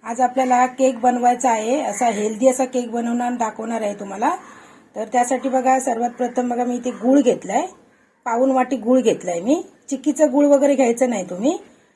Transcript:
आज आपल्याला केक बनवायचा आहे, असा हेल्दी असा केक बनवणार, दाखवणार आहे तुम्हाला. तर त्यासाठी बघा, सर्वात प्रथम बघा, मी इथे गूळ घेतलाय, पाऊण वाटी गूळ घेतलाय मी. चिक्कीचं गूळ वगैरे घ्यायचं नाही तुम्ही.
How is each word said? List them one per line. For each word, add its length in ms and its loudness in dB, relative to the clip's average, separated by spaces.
आज 180 -6
आपल्याला 440 2
केक 340 0
बनवायचा 520 2
आहे, 300 0
असा 240 -2
हेल्दी 420 0
असा 180 2
केक 260 -4
बनवणार, 420 -4
दाखवणार 480 -6
आहे 120 -4
तुम्हाला. 420 -4
तर 160 -6
त्यासाठी 380 0
बघा, 300 2
सर्वात 300 -2
प्रथम 400 -4
बघा, 140 -2
मी 120 -2
इथे 160 -4
गूळ 300 4
घेतलाय, 440 0
पाऊण 260 0
वाटी 240 0
गूळ 260 2
घेतलाय 380 -2
मी. 240 0
चिक्कीचं 420 0
गूळ 140 4
वगैरे 300 4
घ्यायचं 340 2
नाही 200 -6
तुम्ही. 280 -2